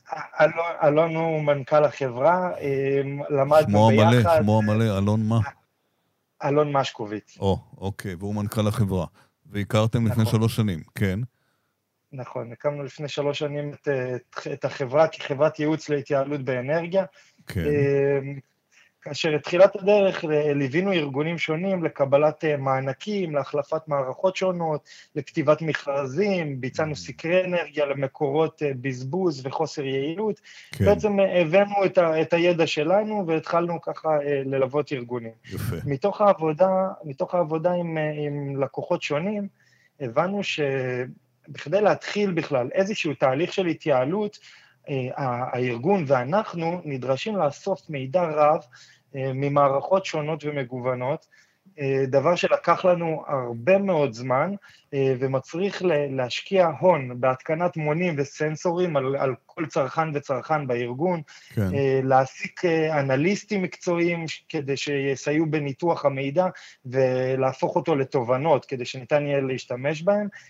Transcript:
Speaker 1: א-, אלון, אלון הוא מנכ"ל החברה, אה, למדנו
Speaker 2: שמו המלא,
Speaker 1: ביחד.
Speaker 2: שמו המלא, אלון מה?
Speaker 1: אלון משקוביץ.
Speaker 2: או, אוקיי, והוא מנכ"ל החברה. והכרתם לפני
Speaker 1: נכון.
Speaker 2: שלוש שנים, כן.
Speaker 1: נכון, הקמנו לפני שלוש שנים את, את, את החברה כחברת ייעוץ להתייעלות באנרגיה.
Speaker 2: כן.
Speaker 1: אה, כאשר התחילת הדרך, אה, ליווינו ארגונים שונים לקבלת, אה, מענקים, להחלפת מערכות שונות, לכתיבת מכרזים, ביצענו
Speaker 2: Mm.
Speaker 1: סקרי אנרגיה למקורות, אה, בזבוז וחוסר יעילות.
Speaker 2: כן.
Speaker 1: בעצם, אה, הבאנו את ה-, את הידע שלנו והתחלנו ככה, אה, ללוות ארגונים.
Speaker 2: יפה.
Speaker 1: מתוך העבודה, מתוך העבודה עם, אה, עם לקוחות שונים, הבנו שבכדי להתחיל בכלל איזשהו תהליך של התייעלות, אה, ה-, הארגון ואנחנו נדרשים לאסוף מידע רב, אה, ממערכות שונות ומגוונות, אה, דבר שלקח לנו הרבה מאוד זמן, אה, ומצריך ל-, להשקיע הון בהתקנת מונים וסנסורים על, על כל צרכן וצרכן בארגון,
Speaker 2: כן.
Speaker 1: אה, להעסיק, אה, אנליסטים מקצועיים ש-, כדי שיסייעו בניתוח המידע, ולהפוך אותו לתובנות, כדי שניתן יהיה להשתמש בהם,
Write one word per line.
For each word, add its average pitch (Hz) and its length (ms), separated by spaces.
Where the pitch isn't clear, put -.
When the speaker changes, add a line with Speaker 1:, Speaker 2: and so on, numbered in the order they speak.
Speaker 1:
א-, - 360
אלון, 165 280
אלון 160 340
הוא 160 260
מנכ"ל 147 420
החברה, 147 680
אה, 139 400
למדנו 143 400
Speaker 2:
שמו 107 200
המלא, 110 200
Speaker 1:
ביחד. 120 320
Speaker 2:
שמו 107 160
המלא, 107 400
אלון 107 300
מה? 113 100
Speaker 1:
אלון 147 280
משקוביץ. 110 680
Speaker 2:
או, 95 180
אוקיי, 98 400
והוא 101 160
מנכ"ל 104 320
החברה. 98 400
והכרתם 110 600
לפני 110 160
Speaker 1:
נכון. 110 160
Speaker 2:
שלוש 110 180
שנים, 95 260
כן. 98 260
Speaker 1:
נכון, 120 400
הקמנו 147 300
לפני 143 260
שלוש 143 300
שנים 147 340
את, - 160
את, 127 640
את 139 120
החברה 143 440
כחברת 147 520
ייעוץ 151 280
להתייעלות 143 540
באנרגיה. 156 600
Speaker 2:
כן. - 140
Speaker 1:
אה, 139 580
כאשר 151 320
התחילת 185 420
הדרך, 196 480
אה, 151 300
ליווינו 143 380
ארגונים 151 460
שונים 175 460
לקבלת, 147 600
אה, 151 120
מענקים, 135 800
להחלפת 147 540
מערכות 143 480
שונות, 170 520
לכתיבת 160 460
מכרזים, 147 1000
ביצענו 156 320
Speaker 2:
Mm. - 20
Speaker 1:
סקרי 165 500
אנרגיה 151 420
למקורות, 139 760
אה, 147 80
בזבוז 135 680
וחוסר 147 380
יעילות. 160 560
Speaker 2:
כן. - 120
Speaker 1:
בעצם, 202 360
אה, 185 200
הבאנו 196 440
את 185 140
ה-, 160 240
את 151 100
הידע 170 340
שלנו 196 600
והתחלנו 170 540
ככה, - 280
אה, 143 360
ללוות 135 480
ארגונים. 120 400
Speaker 2:
יפה. 92 400
Speaker 1:
מתוך 147 360
העבודה, 185 500
מתוך 160 300
העבודה 165 380
עם, 170 260
אה, 151 140
עם 139 360
לקוחות 147 400
שונים, 196 460
הבנו 156 420
שבכדי 135 1400
להתחיל 202 500
בכלל 143 440
איזשהו 190 400
תהליך 143 380
של 190 140
התייעלות, 160 720
אה, 131 280
ה-, 127 400
הארגון 127 500
ואנחנו 165 800
נדרשים 135 520
לאסוף 180 440
מידע 135 320
רב, 156 380
אה, 131 180
ממערכות 143 720
שונות 151 400
ומגוונות, 127 840
אה, 135 280
דבר 139 300
שלקח 170 480
לנו 170 420
הרבה 123 520
מאוד 160 340
זמן, 131 420
אה, 135 240
ומצריך 135 640
ל-, 147 340
להשקיע 165 520
הון 135 400
בהתקנת 156 560
מונים 160 420
וסנסורים 156 760
על, 135 200
על 135 180
כל 165 200
צרכן 156 500
וצרכן 143 500
בארגון, 127 540
Speaker 2:
כן. 98 200
Speaker 1:
אה, 135 280
להעסיק, 131 640
אה, 160 360
אנליסטים 160 640
מקצועיים 170 640
ש-, - 200
כדי 139 280
שיסייעו 143 720
בניתוח 151 540
המידע, 139 420
ולהפוך 131 920
אותו 165 200
לתובנות, 131 680
כדי 123 200
שניתן 143 420
יהיה 143 140
להשתמש 131 600
בהם, 202 260